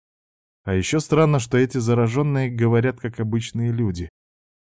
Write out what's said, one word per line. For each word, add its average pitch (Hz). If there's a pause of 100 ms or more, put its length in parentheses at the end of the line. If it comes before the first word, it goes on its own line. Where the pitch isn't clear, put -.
(640)
А 98
ещё 95
странно, 151
что 123
эти 127
заражённые 123
говорят, 117
как 117
обычные 117
люди. 95 (520)